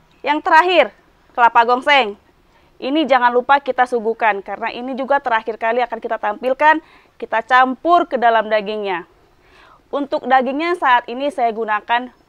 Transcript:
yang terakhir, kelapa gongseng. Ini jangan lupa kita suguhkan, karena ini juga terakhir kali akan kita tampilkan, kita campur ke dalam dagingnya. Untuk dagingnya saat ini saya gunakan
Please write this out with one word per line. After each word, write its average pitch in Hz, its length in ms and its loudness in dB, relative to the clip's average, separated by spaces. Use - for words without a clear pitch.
yang 294 160 -2
terakhir, 339 480 4
kelapa 233 320 4
gongseng. 247 560 2
Ini 277 240 0
jangan 240 240 2
lupa 254 320 0
kita 247 240 -2
suguhkan, 220 560 -2
karena 208 320 -8
ini 247 240 -10
juga 277 240 0
terakhir 220 340 -4
kali 226 240 -2
akan 233 220 -6
kita 226 160 -6
tampilkan, 254 640 0
kita 226 300 -6
campur 262 640 2
ke 262 80 -4
dalam 226 320 2
dagingnya. 202 560 -4
Untuk 285 320 -4
dagingnya 269 480 0
saat 262 320 0
ini 269 240 -6
saya 233 240 -2
gunakan 226 560 -4